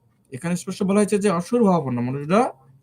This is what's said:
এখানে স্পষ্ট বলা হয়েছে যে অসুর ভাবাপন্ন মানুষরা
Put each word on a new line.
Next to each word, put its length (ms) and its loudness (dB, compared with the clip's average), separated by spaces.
এখানে 240 -6
স্পষ্ট 260 -6
বলা 140 0
হয়েছে 220 2
যে 120 0
অসুর 340 0
ভাবাপন্ন 360 2
মানুষরা 520 0